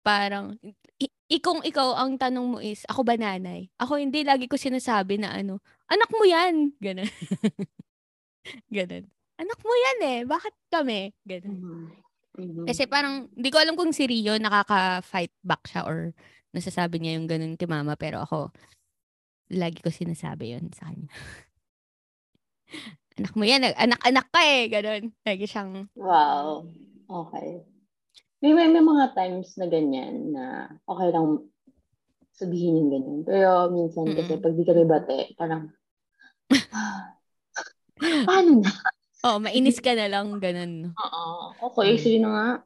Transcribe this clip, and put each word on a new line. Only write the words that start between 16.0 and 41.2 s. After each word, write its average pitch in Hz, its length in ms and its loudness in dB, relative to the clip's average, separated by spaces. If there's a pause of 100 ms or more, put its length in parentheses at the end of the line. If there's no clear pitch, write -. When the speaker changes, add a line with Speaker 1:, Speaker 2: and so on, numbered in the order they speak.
Speaker 1:
nasasabi 175 480 -4
niya 160 160 -4
yung 160 140 -6
ganun 160 260 -4
kay 175 140 -8
mama. 151 260 -4
Pero - 300 -8
ako, 151 260 -6 (1000)
lagi 170 260 -4
ko 170 140 -4
sinasabi 165 640 -10
yun 170 160 -10
sa - 160 -18
kanya. - 240 -16
<laughs> - 80 -20 (2000)
"Anak 196 160 -6
mo 214 80 2
yan. 262 240 4
Anak-anak 247 640 2
ka 339 80 6
eh." 262 320 4
Ganun. 214 480 -4
Lagi 202 240 -4
siyang 196 480 -8
Speaker 2:
Wow. 151 720 2 (400)
Okay. 170 560 -10 (800)
May, 302 160 6
may, 330 160 8
may 330 80 8
mga 294 320 6
times 185 480 -4
na 175 80 -2
ganyan 151 640 -2
na 131 120 -6 (440)
okay 180 240 0
lang 160 320 2 (880)
sabihin 170 480 0
yung 147 80 4
ganyan. 139 320 -2
Pero 180 480 4
minsan 165 400 -2
kasi 165 240 -2
Speaker 1:
Mm-mm. 156 80 -4
Speaker 2:
pag 165 160 0
di 170 80 2
kami 170 240 6
bate, 143 300 0 (180)
parang, 160 320 -6 (800)
Speaker 1:
<laughs> - 240 0
Speaker 2:
"Ah, 208 480 -10 (1040)
paano 339 400 8
na?" 196 80 4 (480)
Speaker 1:
Oo, 233 160 2
mainis 240 400 2
ka 254 160 2
na 214 160 0
lang, 202 320 -4
ganun. 175 560 -6
Speaker 2:
Oo. 170 560 -8 (160)